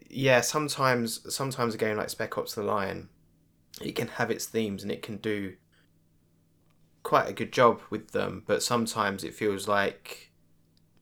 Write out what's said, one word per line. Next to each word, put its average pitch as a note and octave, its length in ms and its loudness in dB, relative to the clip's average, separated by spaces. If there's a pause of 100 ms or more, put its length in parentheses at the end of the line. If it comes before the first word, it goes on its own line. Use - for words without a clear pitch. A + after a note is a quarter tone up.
(100)
yeah, C3 300 6
sometimes, C3 920 0
sometimes B2+ 440 -2
a - 20 -10
game G#2+ 180 0
like - 140 -4
Spec - 260 -6
Ops: - 200 -4
The G#2 80 -2
Line, F#2+ 440 -2 (720)
it - 120 -6
can A#2+ 160 -2
have A2+ 240 -2
its - 140 -4
themes G2+ 360 -2
and G2+ 80 -6
it - 100 -4
can G#2 180 -10
do G2+ 360 -4 (1500)
quite - 240 2
a - 40 -6
good G#2+ 200 -6
job A#2+ 360 6
with - 220 -6
them, G2 360 -2
but - 180 2
sometimes A2 580 0
it - 120 -8
feels G2+ 340 0
like - 640 0 (680)